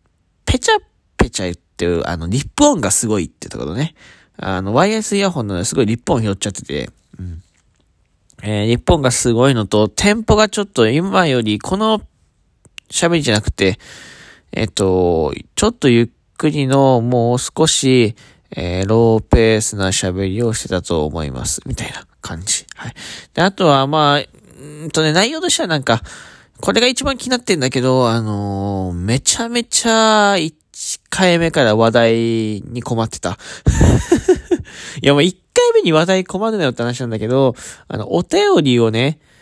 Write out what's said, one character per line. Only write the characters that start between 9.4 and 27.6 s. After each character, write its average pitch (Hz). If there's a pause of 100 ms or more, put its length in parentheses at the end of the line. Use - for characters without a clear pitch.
い 135
の 110
と、 107
テ 202
ン 220
ポ 214
が 214
ち 208
ょ -
っ 196
と 113
今 180
よ 127
り、 107
こ -
の 220 (880)
喋 170
り 160
じ 123
ゃ -
な 104
く -
て、 95 (720)
え -
っ 110
と、 87 (220)
ち -
ょ 208
っ 233
と -
ゆ 117
っ 117 (280)
く 151
り 143
の、 135
も 120
う 123
少 -
し、 127 (400)
え 90
ー、 98
ロ 113
ー 107
ペ 110
ー 107
ス 107
な 98
喋 92
り 101
を 113
し -
て -
た 90
と 80
思 78
い 71
ま 64
す。 -
み 127
た -
い -
な - (140)
感 -
じ。 - (120)
は -
い。 - (400)
で、 151
あ 190
と 190
は、 139
ま 147
あ、 147
う - (340)
ー 151
ん 151
と 156
ね、 156
内 208
容 320
と 359
し -
て 330
は 214
な 160
ん 135
か、 113 (600)
こ -
れ -
が 247
一 254
番 269
気 -
に 247
な 247
っ -
て 202
ん 147